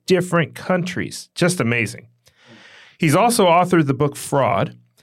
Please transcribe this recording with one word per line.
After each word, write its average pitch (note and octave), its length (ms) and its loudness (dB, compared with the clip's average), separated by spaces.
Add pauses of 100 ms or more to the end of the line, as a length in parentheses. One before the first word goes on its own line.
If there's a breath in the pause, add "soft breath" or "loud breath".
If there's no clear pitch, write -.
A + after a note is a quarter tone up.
different F3+ 500 0
countries. F3+ 800 -6
Just F3 240 0
amazing. A#2 480 -4 (880 loud breath)
He's D3+ 160 2
also A3 320 4
authored F3 400 4
the C3+ 80 0
book D3 220 -2
Fraud A#2 600 -2 (260 soft breath)